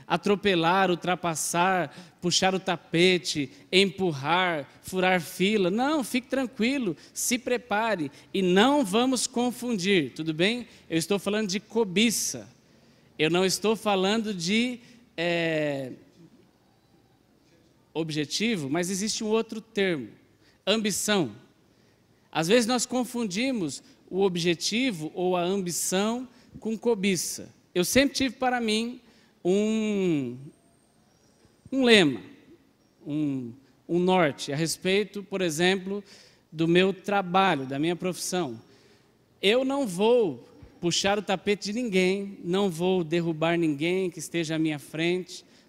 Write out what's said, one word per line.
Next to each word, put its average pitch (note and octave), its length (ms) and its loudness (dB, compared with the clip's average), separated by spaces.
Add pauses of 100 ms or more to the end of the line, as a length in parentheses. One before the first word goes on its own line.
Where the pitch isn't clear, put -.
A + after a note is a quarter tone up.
atropelar, F#3 840 2
ultrapassar, F3 1300 -2
puxar F#3 340 2
o F3+ 60 -2
tapete, F3 920 0 (220)
empurrar, F3 960 2 (140)
furar F#3 400 2
fila. F#3+ 480 2
Não, C4 340 0
fique - 240 -4
tranquilo, B3 680 -2 (200)
se - 240 -2
prepare. G#3+ 760 -2 (220)
E F#3+ 80 0
não A3+ 420 6
vamos A#3 420 0
confundir, G3+ 880 0
tudo D#3+ 220 -6
bem? A3 340 -2 (220)
Eu E3 80 0
estou G3+ 200 0
falando G#3 300 -2
de F#3+ 120 -4
cobiça. G3+ 880 0 (720)
Eu D#3 120 2
não F3+ 160 2
estou G#3 280 0
falando G#3 600 0
de, A3 460 -2 (360)
é, D#3+ 760 -2 (2000)
objetivo, D#3 720 -2
mas F3 220 -2
existe G3+ 340 -4
um G#3+ 40 -4
outro A3 340 -2
termo: E3+ 480 -2 (560)
ambição. G3+ 680 0 (960)
Às D#3+ 180 -2
vezes A3+ 180 4
nós B3 180 0
confundimos A#3 960 -4 (260)
o F#3 140 -2
objetivo F3+ 920 -2
ou F3+ 220 0
a F3 60 0
ambição G3 840 -2 (300)
com A3 180 -4
cobiça. G3 720 -2 (240)
Eu F3+ 120 0
sempre C#4 320 2
tive C4+ 180 -2
para B3 260 -2
mim A3+ 400 -2 (440)
um, G3 920 0 (1300)
um C4 140 2
lema, E3+ 360 6 (840)
um, C#3 460 -4 (360)
um E3+ 120 0
norte F3+ 520 2
a C3+ 40 -2
respeito, F#3+ 680 -2
por F#3+ 200 -6
exemplo, F#3 600 0 (480)
do E3 160 -2
meu F#3 260 4
trabalho, F#3+ 760 0
da C3+ 120 -6
minha E3+ 160 0
profissão. E3+ 640 -6 (800)
Eu A#3 240 4
não C#4 220 -2
vou G3+ 580 2 (360)
puxar G3 360 0
o G#3 60 -4
tapete G3+ 440 -2
de G#3 140 -4
ninguém, G3 600 0
não F#3+ 260 2
vou F3+ 360 0
derrubar E3 520 0
ninguém E3+ 540 0
que D#3+ 80 -16
esteja D#3+ 380 -4
à - 20 -2
minha D#3 220 -2
frente. E3+ 640 -4 (240)